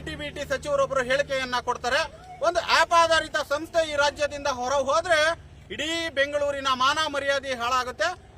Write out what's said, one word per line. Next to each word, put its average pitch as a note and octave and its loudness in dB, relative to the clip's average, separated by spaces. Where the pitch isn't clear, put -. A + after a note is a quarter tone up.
ಟಿ D#4 -8
ಬಿ D4 -6
ಟಿ C#4+ -6
ಸಚಿವರೊಬ್ಬರು C4+ 0
ಹೇಳಿಕೆಯನ್ನ C4 0
ಕೊಡ್ತಾರೆ, B3 0
ಒಂದು E4+ 2
ಆಪ್ E4 4
ಆಧಾರಿತ D#4+ 2
ಸಂಸ್ಥೆ D#4+ 0
ಈ - -4
ರಾಜ್ಯದಿಂದ C#4+ 0
ಹೊರ B3+ -2
ಹೋದ್ರೆ D#4+ 2
ಇಡೀ C#4+ -4
ಬೆಂಗಳೂರಿನ C#4+ 0
ಮಾನ C#4+ 4
ಮರ್ಯಾದೆ C#4 -2
ಹಾಳಾಗುತ್ತೆ, B3 -2